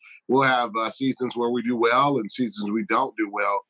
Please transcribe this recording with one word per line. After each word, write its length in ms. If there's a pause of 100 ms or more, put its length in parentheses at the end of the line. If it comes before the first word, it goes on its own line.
(260)
we'll 160
have, 340
uh, 140
seasons 460
where 140
we 120
do 140
well 420
and 120
seasons 400
we 160
don't 300
do 140
well. 400